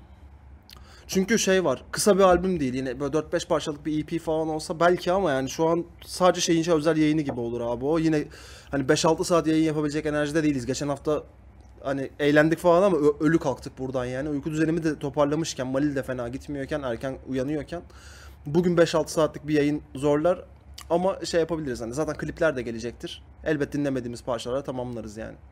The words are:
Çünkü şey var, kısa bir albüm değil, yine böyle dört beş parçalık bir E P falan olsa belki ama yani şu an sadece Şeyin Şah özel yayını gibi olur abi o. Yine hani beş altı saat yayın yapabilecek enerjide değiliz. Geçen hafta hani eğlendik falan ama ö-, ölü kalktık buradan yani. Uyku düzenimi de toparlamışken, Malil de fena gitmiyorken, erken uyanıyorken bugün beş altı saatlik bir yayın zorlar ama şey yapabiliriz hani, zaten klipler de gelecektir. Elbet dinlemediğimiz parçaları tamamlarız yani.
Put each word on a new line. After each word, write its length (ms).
Çünkü 320
şey 260
var, 260
kısa 260
bir 60
albüm 360
değil, 140
yine 260
böyle 140
dört 200
beş 140
parçalık 380
bir 180
E 20
P 140
falan 280
olsa 320
belki 320
ama 200
yani 180
şu 180
an 180
sadece 360
Şeyin 220
Şah 100
özel 240
yayını 240
gibi 180
olur 220
abi 240
o. 140
Yine 240
hani 180
beş 160
altı 180
saat 240
yayın 160
yapabilecek 420
enerjide 380
değiliz. 220
Geçen 220
hafta 360
hani 260
eğlendik 400
falan 240
ama 140
ö-, 220
ölü 200
kalktık 400
buradan 260
yani. 240
Uyku 220
düzenimi 320
de 160
toparlamışken, 680
Malil 280
de 80
fena 260
gitmiyorken, 520
erken 360
uyanıyorken 540
bugün 320
beş 180
altı 160
saatlik 360
bir 60
yayın 280
zorlar 500
ama 360
şey 140
yapabiliriz 420
hani, 120
zaten 220
klipler 400
de 60
gelecektir. 600
Elbet 300
dinlemediğimiz 500
parçaları 400
tamamlarız 540
yani. 180